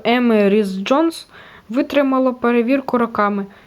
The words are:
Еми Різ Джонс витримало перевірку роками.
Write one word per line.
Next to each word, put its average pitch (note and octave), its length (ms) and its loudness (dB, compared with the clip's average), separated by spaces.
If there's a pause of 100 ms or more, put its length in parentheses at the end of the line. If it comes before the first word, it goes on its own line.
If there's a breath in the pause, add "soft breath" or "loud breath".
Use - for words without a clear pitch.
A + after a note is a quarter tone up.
Еми A3+ 460 2
Різ G3 280 0
Джонс D4 500 -2 (420 loud breath)
витримало C4 640 0
перевірку B3 640 0
роками. G#3 480 0 (220 loud breath)